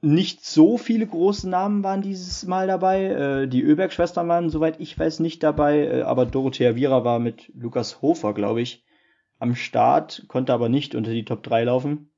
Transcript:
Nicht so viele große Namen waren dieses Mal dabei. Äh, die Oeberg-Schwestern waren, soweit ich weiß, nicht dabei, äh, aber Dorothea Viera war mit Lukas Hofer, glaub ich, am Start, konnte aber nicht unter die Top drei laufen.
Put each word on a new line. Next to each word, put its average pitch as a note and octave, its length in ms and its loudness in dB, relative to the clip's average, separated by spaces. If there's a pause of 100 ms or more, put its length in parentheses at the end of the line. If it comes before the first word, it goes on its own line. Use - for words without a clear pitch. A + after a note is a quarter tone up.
Nicht D#3+ 420 2
so F#3+ 340 6
viele A3+ 280 0
große F#3+ 420 0
Namen G3 340 0
waren G3 200 -2
dieses F#3 440 -10
Mal F#3 200 -2
dabei. F#3+ 380 0
Äh, C#3 440 -2
die B2+ 160 0
Oeberg-Schwestern E3+ 640 0
waren, E3+ 220 0
soweit D#3+ 300 -2
ich - 180 -14
weiß, D#3+ 220 -2
nicht E3 220 -4
dabei, D3+ 440 2
äh, B2+ 160 -2
aber B2 240 2
Dorothea B2+ 500 0
Viera C3 280 2
war A#2+ 140 0
mit A#2 360 -6
Lukas A#2 480 -8
Hofer, C#3 320 0
glaub G#2 240 -2
ich, B2 260 -8 (540)
am A#2+ 160 -2
Start, A#2+ 760 0
konnte C3 260 -2
aber A#2 160 0
nicht C#3+ 240 -2
unter A2+ 160 -4
die A2+ 140 -4
Top A2+ 180 -8
drei A#2 220 0
laufen. C3+ 540 -2